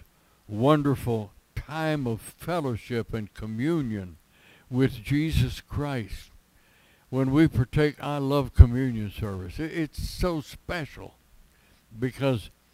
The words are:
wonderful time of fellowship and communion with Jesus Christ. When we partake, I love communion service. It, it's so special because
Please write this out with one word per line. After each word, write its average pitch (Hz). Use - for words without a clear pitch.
wonderful 120
time 151
of 113
fellowship 127
and 107
communion 110
with 127
Jesus 143
Christ. 135
When 131
we 156
partake, 147
I 143
love 139
communion 120
service. 92
It, 156
it's -
so 170
special -
because 127